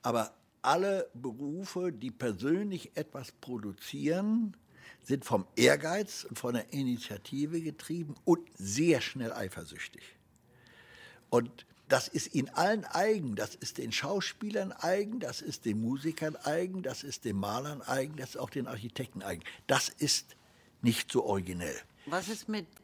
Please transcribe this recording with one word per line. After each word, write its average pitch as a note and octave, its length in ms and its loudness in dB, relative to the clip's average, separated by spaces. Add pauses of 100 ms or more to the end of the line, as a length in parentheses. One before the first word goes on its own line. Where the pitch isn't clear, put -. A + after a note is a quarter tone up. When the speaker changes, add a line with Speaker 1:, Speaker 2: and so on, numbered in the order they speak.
Speaker 1:
Aber A#2 320 2 (280)
alle F#3 520 4
Berufe, C#3+ 800 -4
die A#2+ 180 -8
persönlich D3+ 840 0
etwas C#3 340 -6
produzieren, D#3+ 1300 -2 (460)
sind C3+ 200 0
vom G2 320 2
Ehrgeiz D#3 680 6
und - 120 -10
von A#2+ 160 -2
der A2+ 200 -4
Initiative C3+ 880 -2
getrieben D#3+ 540 -6 (100)
und E3+ 160 8 (140)
sehr B2+ 440 4
schnell A#2 320 -4
eifersüchtig. - 720 -8 (1300)
Und A#2+ 360 2 (220)
das B2+ 220 4
ist - 260 -2
ihnen C#3 140 2
allen G3 340 2
eigen, F3+ 540 0
das - 180 -4
ist - 220 -10
den A#2 160 -4
Schauspielern G3 800 -2
eigen, G3+ 480 0
das A#2+ 200 -6
ist - 220 -8
den A2 160 2
Musikern D3+ 560 -2
eigen, F3+ 480 -2
das B2+ 200 -6
ist C#3+ 200 -10
den G2+ 140 0
Malern A#2+ 440 -2
eigen, C3+ 360 -2
das C3 140 -8
ist A2 60 -10
auch B2 120 -4
den B2+ 180 -4
Architekten A2+ 560 -8
eigen. F2+ 200 -6 (240)
Das C3 200 4
ist - 480 0 (460)
nicht A#2 300 2
so B2 120 4
originell. F2+ 520 -2 (300)
Speaker 2:
Was F3+ 240 -2
ist G#3+ 180 -8
mit G#3+ 200 -6 (160)